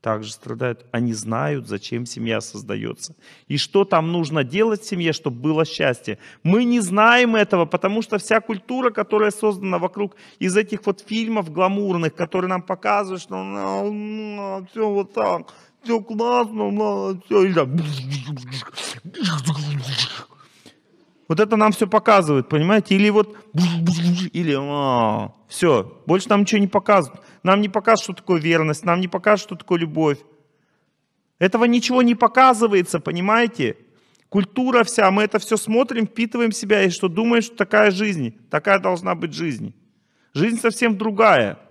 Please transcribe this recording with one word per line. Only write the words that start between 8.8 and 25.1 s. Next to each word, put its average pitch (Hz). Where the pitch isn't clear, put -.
которая 214
создана 190
вокруг 185
из 180
этих 214
вот 196
фильмов 220
гламурных, 185
которые 180
нам 180
показывают, 190
что 185
ну, 196
ну, 208
все 214
вот 196
так, 190
все 233
классно, 220
ну, 202
все, 202
и 190
так. 147
Вот 160
это 214
нам 214
все 208
показывают, 185
понимаете? 185
Или 208
вот, 208
или, 160
а, 123